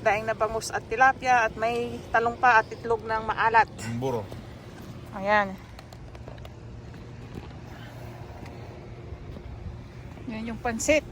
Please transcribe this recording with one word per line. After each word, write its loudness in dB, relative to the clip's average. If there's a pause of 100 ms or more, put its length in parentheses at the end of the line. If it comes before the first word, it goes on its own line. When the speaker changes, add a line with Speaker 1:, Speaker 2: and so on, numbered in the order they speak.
Speaker 1:
daing 4
na 0
bangus 0
at -4
tilapia, 6
at -8
may 0 (160)
talong 4
pa 8
at -2
itlog 0
ng -2
maalat. 6 (320)
Speaker 2:
Buro. 0 (960)
Speaker 1:
Ayan. 4 (4000)
Yan -4
yung -8
pansit. 4 (100)